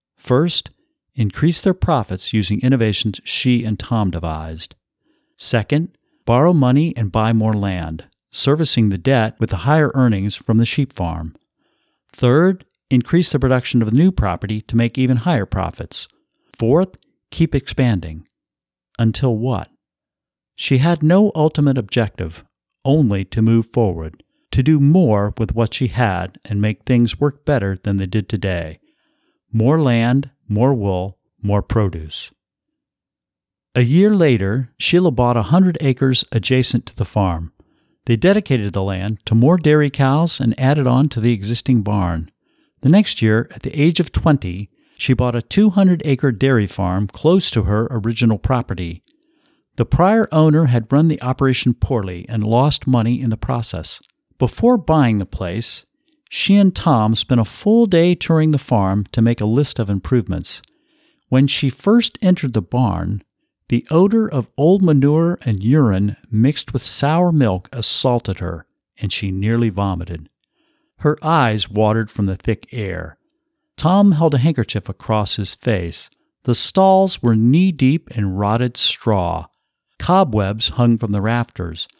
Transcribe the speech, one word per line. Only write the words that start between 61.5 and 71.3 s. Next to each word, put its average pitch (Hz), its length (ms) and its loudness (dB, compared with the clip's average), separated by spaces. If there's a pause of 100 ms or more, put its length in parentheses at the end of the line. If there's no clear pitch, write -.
first - 500 0
entered 175 320 0
the 107 80 0
barn, 95 640 -4 (460)
the 120 200 -2
odor 196 380 2
of 131 300 -6
old 185 260 4
manure 156 580 2
and 101 220 -4
urine 104 540 2 (120)
mixed 120 420 0
with - 120 -6
sour 170 480 0
milk 110 400 0
assaulted 120 640 -2
her, 85 300 -8 (320)
and 101 120 -6
she 98 200 -6
nearly 110 380 0
vomited. 87 600 -6 (680)
Her 147 260 -2
eyes 127 440 0